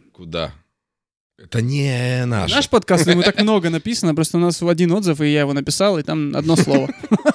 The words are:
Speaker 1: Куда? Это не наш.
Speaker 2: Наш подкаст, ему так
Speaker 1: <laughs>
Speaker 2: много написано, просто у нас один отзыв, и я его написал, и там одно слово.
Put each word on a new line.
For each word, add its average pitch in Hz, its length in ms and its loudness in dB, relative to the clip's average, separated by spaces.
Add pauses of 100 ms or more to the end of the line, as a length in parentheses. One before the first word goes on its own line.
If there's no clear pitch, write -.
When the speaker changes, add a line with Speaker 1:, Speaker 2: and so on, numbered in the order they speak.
(120)
Speaker 1:
Куда? 82 400 -8 (840)
Это 113 240 -6
не 127 640 -2
наш. 107 260 -2
Speaker 2:
Наш 277 160 0
подкаст, 180 400 2
ему 175 160 4
так 202 160 0
Speaker 1:
<laughs> - 20 4
Speaker 2:
много 208 280 2
написано, 165 440 -2
просто 160 240 0
у 170 40 2
нас 175 200 0
один 170 300 2
отзыв, 175 300 0
и 147 100 2
я 147 80 2
его 143 140 0
написал, 170 440 0
и 147 60 -4
там 151 320 -6
одно 160 220 2
слово. 139 320 2 (460)